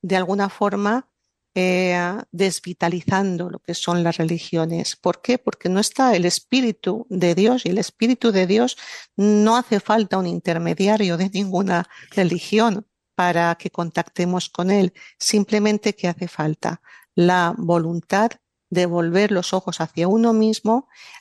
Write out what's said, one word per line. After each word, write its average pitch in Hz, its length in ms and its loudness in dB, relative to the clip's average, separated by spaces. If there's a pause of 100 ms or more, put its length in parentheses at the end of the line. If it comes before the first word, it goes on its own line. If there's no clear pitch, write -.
de 185 140 -2
alguna 190 320 0
forma, 202 600 -2 (500)
eh, 185 400 0 (340)
desvitalizando 180 1160 -2
lo - 120 -14
que - 120 -10
son 170 320 -2
las 170 140 0
religiones. 165 760 -4
¿Por - 280 -4
qué? 247 160 0
Porque - 320 -4
no 185 100 2
está 247 340 2
el 175 120 2
Espíritu 226 800 -2
de 175 260 2
Dios, 233 300 2
y - 60 -2
el 185 80 -2
Espíritu 240 520 0
de 190 160 2
Dios 220 300 0 (400)
no 208 400 4
hace 233 240 0
falta 214 380 0
un 185 80 -2
intermediario 175 920 0
de 185 140 -2
ninguna 185 580 -2 (220)
religión 202 760 0 (280)
para 170 400 2
que - 160 -10
contactemos 175 800 -4
con 180 200 -2
él. 196 220 2 (260)
Simplemente, 208 760 0
¿qué - 140 -4
hace 175 200 -6
falta? 160 540 -4 (320)
La 175 420 4
voluntad 170 760 0 (360)
de 180 160 0
volver 175 480 0
los 180 220 -2
ojos 185 260 -4
hacia 160 280 -2
uno 226 260 4
mismo, 220 560 0 (300)